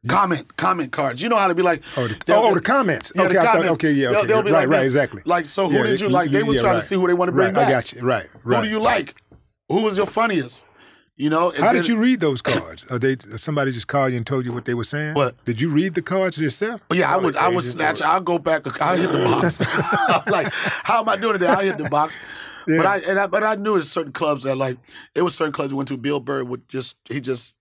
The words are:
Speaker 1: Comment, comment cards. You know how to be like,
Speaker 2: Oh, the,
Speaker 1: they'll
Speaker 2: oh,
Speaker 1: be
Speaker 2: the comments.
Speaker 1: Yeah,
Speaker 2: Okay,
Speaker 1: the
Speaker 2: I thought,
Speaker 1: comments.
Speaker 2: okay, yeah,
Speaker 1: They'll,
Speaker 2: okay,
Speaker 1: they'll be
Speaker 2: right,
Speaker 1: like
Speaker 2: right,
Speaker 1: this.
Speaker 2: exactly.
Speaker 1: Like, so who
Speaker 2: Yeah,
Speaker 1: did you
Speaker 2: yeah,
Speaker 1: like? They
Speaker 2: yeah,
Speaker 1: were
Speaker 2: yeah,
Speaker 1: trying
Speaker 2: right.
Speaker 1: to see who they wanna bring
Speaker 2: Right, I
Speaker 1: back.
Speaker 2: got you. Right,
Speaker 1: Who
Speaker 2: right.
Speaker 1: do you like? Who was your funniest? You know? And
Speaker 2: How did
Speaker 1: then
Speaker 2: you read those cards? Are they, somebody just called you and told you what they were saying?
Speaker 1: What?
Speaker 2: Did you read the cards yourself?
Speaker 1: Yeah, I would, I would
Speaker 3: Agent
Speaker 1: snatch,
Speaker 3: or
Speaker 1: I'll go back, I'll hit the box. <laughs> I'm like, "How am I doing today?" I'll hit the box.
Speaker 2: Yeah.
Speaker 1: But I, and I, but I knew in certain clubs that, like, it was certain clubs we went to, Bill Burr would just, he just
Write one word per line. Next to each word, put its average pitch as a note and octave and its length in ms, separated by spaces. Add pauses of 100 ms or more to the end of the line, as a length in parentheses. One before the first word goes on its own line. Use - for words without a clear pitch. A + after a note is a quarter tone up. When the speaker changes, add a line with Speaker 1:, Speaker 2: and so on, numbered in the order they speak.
Speaker 1:
Comment, F3 480
comment E3+ 360
cards. C3+ 300
You A#3 60
know A3+ 80
how G3 120
to F3 60
be F3+ 80
like, F3 200 (140)
Speaker 2:
Oh, B2 120
the, G#2+ 80 (100)
Speaker 1:
they'll G#3 120
Speaker 2:
oh, A#3 120
Speaker 1:
be F#3+ 60
Speaker 2:
the - 40
comments. G#3+ 540
Speaker 1:
Yeah, F#3+ 80
Speaker 2:
Okay, F#3 120
Speaker 1:
the F#3 60
Speaker 2:
I E3 40
thought, - 120
Speaker 1:
comments. E3 180
Speaker 2:
okay, D#3 180
yeah, C3+ 180
Speaker 1:
They'll, G#3 100
Speaker 2:
okay, F#3+ 80
Speaker 1:
they'll A3 140
be G#3 80
Speaker 2:
right, E3+ 100
Speaker 1:
like C3 80
Speaker 2:
right, D#3 100
Speaker 1:
this. C3+ 80
Speaker 2:
exactly. C3 380
Speaker 1:
Like, E3+ 220
so F#3+ 220
who C#3+ 80
Speaker 2:
Yeah, C3 80
Speaker 1:
did F#3 160
you G#3+ 80
Speaker 2:
yeah, F3+ 40
Speaker 1:
like? F3 180
They C#3 80
Speaker 2:
yeah, A3 60
Speaker 1:
were A3 100
Speaker 2:
yeah, - 60
Speaker 1:
trying G3 140
Speaker 2:
right. E3+ 60
Speaker 1:
to - 60
see G3 80
who F3+ 120
they F3+ 80
wanna F3+ 180
bring F#3 220
Speaker 2:
Right, - 140
I - 20
Speaker 1:
back. - 0
Speaker 2:
got B2 220
you. - 100
Right, A#2+ 240 (160)
Speaker 1:
Who A2+ 80
Speaker 2:
right. A#2+ 120
Speaker 1:
do D#3 80
you A3 100
like? A3 340 (540)
Who G3 140
was G#3 140
your G3 100
funniest? F#3+ 580 (520)
You D3 140
know? E3+ 200
And D#3+ 120
Speaker 2:
How A3 100
did E3+ 120
Speaker 1:
then A#3 80
Speaker 2:
you A3 60
read B3 220
those C#3+ 220
cards? - 480
Are B2 80
they, C3+ 180 (200)
somebody C#3+ 340
just A#2 160
called C3+ 260
you B2 40
and A2+ 100
told C3 180
you A#2+ 80
what B2 120
they B2 100
were A#2 80
saying? D3+ 320
Speaker 1:
What? C3+ 300
Speaker 2:
Did A#2 160
you D#3+ 80
read D#3+ 260
the E3 80
cards F#3 360
yourself? G#3 420 (120)
Speaker 1:
Yeah, E3 200
I F3+ 40
would, E3+ 200
I D3+ 120
would F3+ 140
Speaker 3:
Agent B2 140
Speaker 1:
snatch, D#3 240
Speaker 3:
or D3+ 60
Speaker 1:
I'll F3 140
go E3+ 180
back, D#3 240 (200)
I'll F3 140
hit F3 160
the C#3+ 100
box. C#3 380
<laughs> - 0
I'm - 720
like, E3+ 200
"How - 480
am A3 100
I G3 60
doing G#3+ 180
today?" F3+ 120
I'll B3 140
hit G3 180
the C#3+ 100
box. D3 260 (520)
Speaker 2:
Yeah. D#3+ 120
Speaker 1:
But E3 80
I, G3+ 140
and F#3+ 200
I, G3+ 80
but G3+ 160
I A3 120
knew G3+ 200
in E3 60
certain D3+ 300
clubs D3 320
that, C3+ 120
like, C3 220 (360)
it D#3 80
was F3 120
certain D#3 180
clubs C#3 200
we C#3 40
went C#3 140
to, C#3 80
Bill C#3+ 200
Burr C3+ 260
would B2 240
just, - 360
he C3+ 160
just B2 400